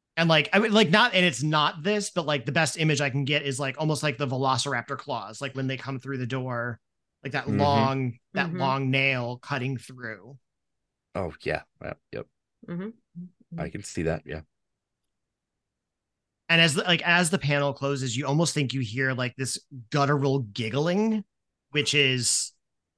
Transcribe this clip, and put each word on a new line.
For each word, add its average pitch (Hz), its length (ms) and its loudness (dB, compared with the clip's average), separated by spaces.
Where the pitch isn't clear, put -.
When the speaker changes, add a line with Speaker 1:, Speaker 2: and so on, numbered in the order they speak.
Speaker 1:
and, 165 120 2
like, 156 240 4
I 196 80 6
mean, 220 120 2
like, 208 180 6
not, 214 240 4
and 180 120 4
it's 123 160 0
not 151 400 2
this, 202 280 -2
but, 170 140 -4
like, 143 220 -2
the 147 60 -4
best 147 260 2
image 156 220 2
I 143 100 0
can 139 140 -2
get 147 180 0
is, 135 160 -4
like, 135 220 -4
almost 156 240 0
like 147 120 0
the 143 120 -2
Velociraptor 131 680 -2
claws, 113 440 -8
like, 127 160 -8
when 131 100 -4
they 131 100 -4
come 131 220 -10
through 131 200 -8
the 127 80 -4
door, 120 520 -6
like, 139 80 -8
that 131 140 -4
Speaker 2:
Mm-hmm. 135 140 0
Speaker 1:
long, 135 580 2
that 143 140 0
Speaker 3:
Mm-hmm. 165 140 -6
Speaker 1:
long 135 320 0
nail 127 460 0
cutting 131 380 -4
through. 123 640 -14
Speaker 2:
Oh, 87 160 -4
yeah. 78 200 -4
Yeah, - 120 -10
yep. - 140 -10
Speaker 3:
Mm-hmm. 175 880 -12
Speaker 2:
I - 120 -6
can - 120 -10
see - 200 -6
that. 80 220 -2
Yeah. 80 180 -10
Speaker 1:
And 165 120 6
as 165 140 6
the, 196 100 0
like, 175 180 2
as 175 280 4
the 185 80 2
panel 143 340 2
closes, 139 440 -2
you 143 80 -2
almost 151 300 2
think 135 180 0
you 135 100 -2
hear, 131 320 -2
like, 123 200 -4
this 131 240 -6
guttural 139 480 2
giggling, 175 720 0
which 143 200 0
is 131 600 2